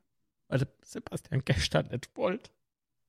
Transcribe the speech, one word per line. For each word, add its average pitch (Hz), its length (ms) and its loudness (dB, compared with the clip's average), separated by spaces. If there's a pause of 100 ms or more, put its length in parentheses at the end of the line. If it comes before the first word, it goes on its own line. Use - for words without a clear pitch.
(480)
weil 135 100 2
der 131 100 0 (160)
Sebastian - 600 -4
gestern - 440 2
nicht - 280 -6
wollte. 220 340 -2 (580)